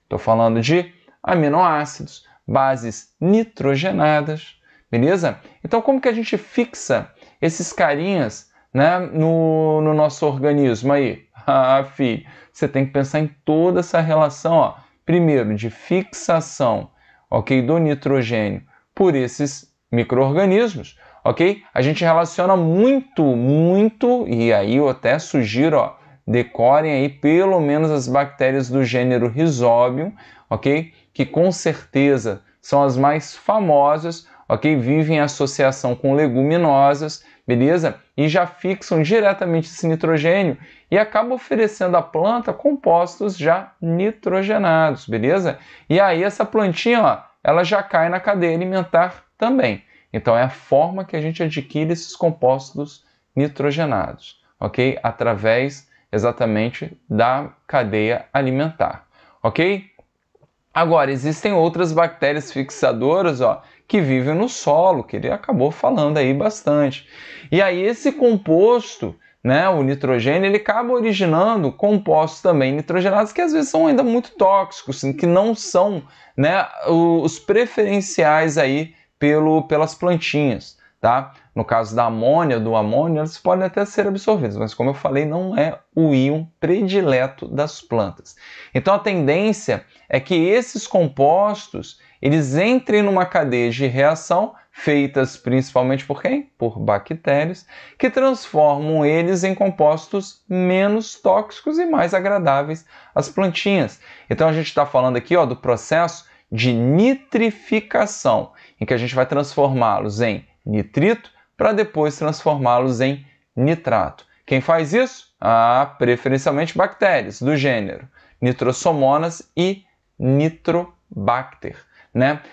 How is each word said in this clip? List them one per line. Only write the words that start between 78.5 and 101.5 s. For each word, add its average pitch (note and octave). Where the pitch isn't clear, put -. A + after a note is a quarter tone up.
aí D3
pelo, D#3
pelas D#3
plantinhas, D3
tá? B2+
No A2+
caso A2+
da A#2+
amônia, B2
do A2+
amônio, C3+
eles D#3
podem F#3
até G3
ser G3+
absorvidos, F#3+
mas A2
como B2+
eu C#3
falei, C#3
não F3
é D3+
o D#3
íon C#3+
predileto E3+
das C#3+
plantas. -
Então F#3
a F#3+
tendência E3+
é C3
que C#3
esses G3+
compostos, E3+
eles C#3+
entrem G#3+
numa F#3+
cadeia B2+
de B2
reação D#3+
feitas C#3
principalmente C3
por C#3+
quem? C#4
Por A2
bactérias, C#3+
que C4
transformam D#3
eles E3+
em F#3+
compostos E3+
menos F#3+
tóxicos G#3+